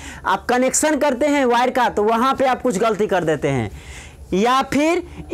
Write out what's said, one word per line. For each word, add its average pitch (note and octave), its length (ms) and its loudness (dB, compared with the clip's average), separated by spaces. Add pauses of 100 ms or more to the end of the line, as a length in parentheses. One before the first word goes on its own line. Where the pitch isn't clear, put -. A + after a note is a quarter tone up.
(260)
आप F#3+ 220 -2
connection C4 500 0
करते C#4 280 0
हैं C#4+ 180 2
wire A#3+ 260 2
का, B3 180 0
तो G#3 140 -2
वहाँ A3+ 320 2
पे C4+ 120 0
आप B3+ 160 0
कुछ G#3 160 0
गलती G#3+ 280 2
कर - 180 0
देते D3+ 240 0
हैं, B2 220 -2 (640)
या A#3+ 280 2
फिर D#4 400 0 (320)